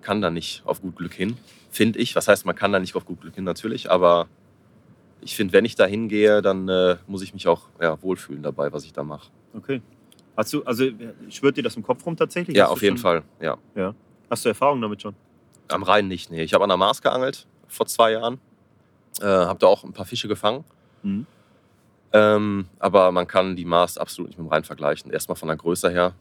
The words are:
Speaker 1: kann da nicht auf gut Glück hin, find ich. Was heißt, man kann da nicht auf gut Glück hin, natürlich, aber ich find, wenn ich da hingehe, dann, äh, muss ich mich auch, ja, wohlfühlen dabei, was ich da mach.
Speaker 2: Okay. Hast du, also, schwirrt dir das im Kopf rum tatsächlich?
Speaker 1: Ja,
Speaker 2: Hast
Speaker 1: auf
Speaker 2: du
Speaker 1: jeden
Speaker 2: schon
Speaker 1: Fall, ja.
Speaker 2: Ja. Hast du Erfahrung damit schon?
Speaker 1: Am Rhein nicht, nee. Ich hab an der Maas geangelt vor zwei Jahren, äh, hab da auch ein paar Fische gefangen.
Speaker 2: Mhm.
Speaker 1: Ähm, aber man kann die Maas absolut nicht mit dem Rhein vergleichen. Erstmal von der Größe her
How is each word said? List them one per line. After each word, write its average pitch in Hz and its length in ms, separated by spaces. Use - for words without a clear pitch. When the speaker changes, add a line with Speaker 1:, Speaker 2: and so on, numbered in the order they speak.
Speaker 1:
kann 104 200
da 92 100
nicht 82 360
auf - 160
gut 90 140
Glück 85 180
hin, 110 220
find 110 260
ich. 113 180
Was - 140
heißt, 101 180
man - 80
kann 101 180
da 98 60
nicht 92 160
auf - 120
gut 87 160
Glück 82 120
hin, 95 100
natürlich, - 460
aber 87 380
ich - 120
find, 95 200
wenn 101 100
ich 113 100
da 104 120
hingehe, 104 560
dann, 95 260
äh, 92 280
muss 98 160
ich 95 100
mich 92 160
auch, 85 140
ja, 80 220
wohlfühlen 90 400
dabei, 73 300
was 73 120
ich - 80
da 73 100
mach. 73 280
Speaker 2:
Okay. 127 240
Hast 107 160
du, 147 120
also, 123 200
schwirrt 139 260
dir 135 60
das 113 140
im 113 60
Kopf - 220
rum 170 120
tatsächlich? 170 380
Speaker 1:
Ja, 101 100
Speaker 2:
Hast - 80
Speaker 1:
auf - 80
Speaker 2:
du 101 40
Speaker 1:
jeden 98 140
Speaker 2:
schon - 40
Speaker 1:
Fall, 85 200
ja. 78 160
Speaker 2:
Ja. 98 200
Hast - 160
du 120 60
Erfahrung 135 320
damit 104 180
schon? 104 140
Speaker 1:
Am 95 140
Rhein 98 260
nicht, 92 220
nee. 82 120
Ich 80 100
hab 95 80
an 101 80
der 92 80
Maas 98 240
geangelt 127 460
vor - 200
zwei 113 260
Jahren, 117 260
äh, - 20
hab 95 360
da 101 80
auch 98 160
ein - 100
paar 98 100
Fische 113 240
gefangen. 107 360
Speaker 2:
Mhm. 101 240
Speaker 1:
Ähm, 104 540
aber 95 320
man 90 160
kann 95 300
die 87 80
Maas 85 320
absolut - 320
nicht - 100
mit 82 80
dem 76 60
Rhein 78 120
vergleichen. 73 460
Erstmal 76 260
von 82 120
der 80 80
Größe 87 340
her 90 300